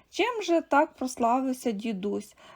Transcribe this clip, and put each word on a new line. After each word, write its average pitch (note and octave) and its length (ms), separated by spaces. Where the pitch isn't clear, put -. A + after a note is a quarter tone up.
Чим A4+ 320
же E4+ 200
так D4+ 320
прославився B3+ 800
дідусь? G3+ 640